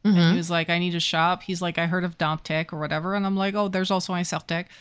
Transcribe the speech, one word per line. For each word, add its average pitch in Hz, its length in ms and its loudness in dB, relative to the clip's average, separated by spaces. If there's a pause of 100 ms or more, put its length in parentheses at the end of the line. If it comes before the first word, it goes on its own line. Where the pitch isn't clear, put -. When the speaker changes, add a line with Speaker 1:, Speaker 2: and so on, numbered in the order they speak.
Speaker 1:
and 202 120 6
Speaker 2:
Mm-hmm. 170 160 6
Speaker 1:
he - 40 2
was 170 140 -2
like, 165 180 0
"I 170 120 2
need 175 160 0
a 165 40 -2
shop." 170 440 0
He's 180 180 -4
like, 170 160 -4
"I 170 80 0
heard 175 160 0
of 175 160 -6
Dantec 156 540 -2
or 156 80 -8
whatever," 156 340 -4
and 202 100 0
I'm 196 120 0
like, 196 180 0
"Oh, 208 140 0
there's 185 220 0
also 185 240 0
Icertec." 175 500 -4 (160)